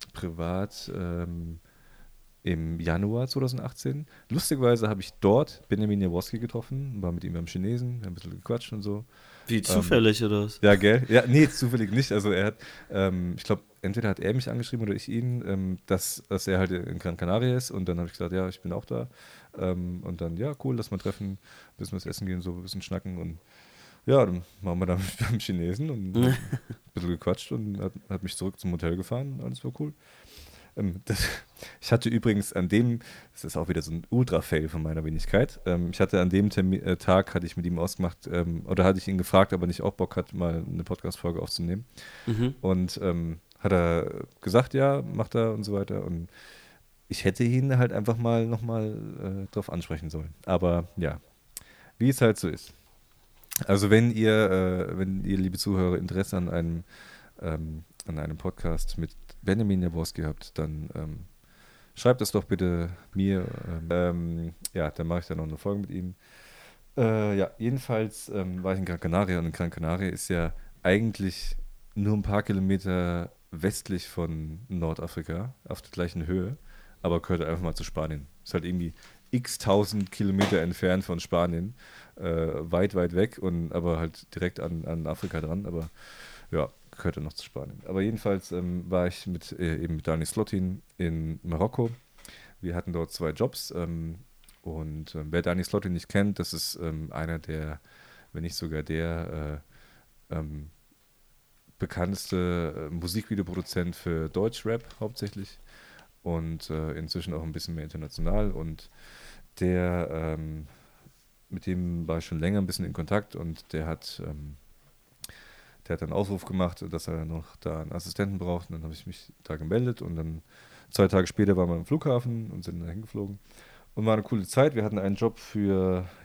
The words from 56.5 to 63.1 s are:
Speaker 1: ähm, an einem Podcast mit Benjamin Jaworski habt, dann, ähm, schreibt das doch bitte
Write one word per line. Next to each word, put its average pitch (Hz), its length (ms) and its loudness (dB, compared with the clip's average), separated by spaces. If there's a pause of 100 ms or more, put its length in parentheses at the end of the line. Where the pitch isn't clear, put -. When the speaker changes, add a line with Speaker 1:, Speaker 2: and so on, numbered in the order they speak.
Speaker 1:
ähm, 80 420 -4 (220)
an 78 120 -6
einem 78 200 -4
Podcast - 580 -2
mit 80 180 -4 (280)
Benjamin 98 400 4
Jaworski 82 400 -2
habt, - 360 -6
dann, 78 360 -4
ähm, 78 240 -8 (760)
schreibt 123 280 4
das - 100 0
doch 101 120 2
bitte 87 440 2 (240)